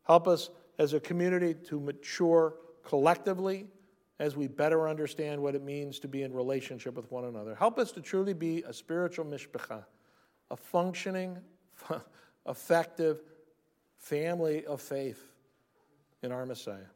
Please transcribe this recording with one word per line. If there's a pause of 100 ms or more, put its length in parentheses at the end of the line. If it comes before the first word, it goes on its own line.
Help
us (300)
as
a
community
to
mature (280)
collectively (500)
as
we
better
understand
what
it
means
to
be
in
relationship
with
one
another.
Help
us
to
truly
be
a
spiritual
mishpacha, (640)
a
functioning, (520)
<laughs>
effective (760)
family
of
faith (920)
in
our
Messiah.